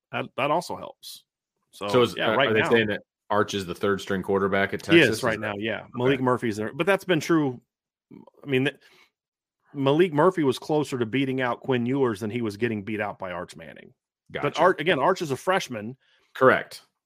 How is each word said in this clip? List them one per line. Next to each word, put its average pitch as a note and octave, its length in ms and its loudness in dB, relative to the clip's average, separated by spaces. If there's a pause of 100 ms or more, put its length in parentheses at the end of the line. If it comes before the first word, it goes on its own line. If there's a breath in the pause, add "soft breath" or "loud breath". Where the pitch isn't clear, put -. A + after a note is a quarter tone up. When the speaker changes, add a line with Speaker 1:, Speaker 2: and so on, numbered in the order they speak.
(120)
Speaker 1:
That, B2+ 140 -6 (100)
that C#3 160 -2
also D#3+ 240 -4
helps. - 480 -16 (480)
So, G2+ 160 -8
Speaker 2:
So B2 140 4
is, A2+ 140 0
Speaker 1:
yeah, D#3+ 140 0
Speaker 2:
are, A2 60 2
Speaker 1:
right C3+ 120 4
Speaker 2:
are A2 60 2
they G#2+ 60 4
Speaker 1:
now. - 100 0
Speaker 2:
saying A2+ 180 4
that G2 120 -4 (300)
Arch G#2 240 2
is G2 120 -4
the F2 80 -8
third G2+ 260 0
string F#2+ 220 -4
quarterback G2 520 0
at G2 120 -10
Speaker 1:
He E3 120 6
Speaker 2:
Texas? A2+ 200 6
Speaker 1:
is - 40 -6
right A2+ 120 0
Speaker 2:
Is G#2+ 60 -6
that G#2+ 80 -6
Speaker 1:
now, G#2 100 -4
yeah. G#2 220 -4
Speaker 2:
okay. F#2 140 -18
Speaker 1:
Malik B2+ 260 0
Murphy's B2 360 0
there. G#2+ 160 -6
But D#3+ 140 -4
that's F#3+ 180 0
been E3+ 160 0
true. C#3+ 400 0 (520)
I - 340 -20
mean, C3 200 0
th-, C#3+ 100 -4 (1000 soft breath)
Malik D3 380 2
Murphy D#3 300 4
was C3 160 2
closer D3+ 400 -2
to A#2 80 0
beating C3 340 -2
out B2 200 -2
Quinn B2 260 0
Ewers B2 340 0
than A2 100 -4
he A#2+ 120 -4
was G#2 140 -4
getting A2 260 -2
beat G#2 180 -6
out G2+ 180 -6
by F#2+ 140 -10
Arch F2 240 -10
Manning. - 360 -20 (380)
But C#3+ 120 -8
Speaker 2:
Gotcha. D3 180 -4
Speaker 1:
Arch, F3 200 4
again, D#3 180 0
Arch F3+ 240 0
is D3+ 80 -6
a B2+ 60 -2
freshman. B2+ 600 -4 (380)
Speaker 2:
Correct. A2 480 4 (220)